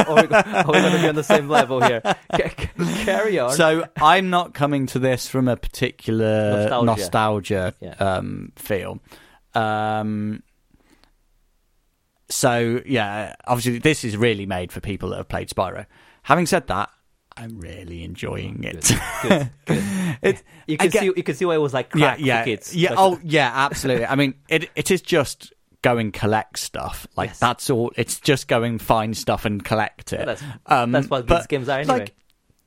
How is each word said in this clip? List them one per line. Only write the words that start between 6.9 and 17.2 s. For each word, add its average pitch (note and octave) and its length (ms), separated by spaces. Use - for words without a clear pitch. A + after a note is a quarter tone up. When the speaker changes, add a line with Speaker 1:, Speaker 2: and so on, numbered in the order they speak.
Speaker 1:
Yeah. F2+ 200
Speaker 2:
um, F#2+ 560
feel. - 420
Um, G#2+ 880
so A#2+ 580
yeah, G#2+ 480
obviously A#2+ 320
this D3 260
is G#2+ 120
really G#2 300
made F2+ 260
for F#2+ 80
people F#2+ 300
that F#2+ 80
have F#2+ 100
played F#2 200
Spyro. F2+ 380
Having D#3+ 240
said F3+ 220
that, F#2+ 220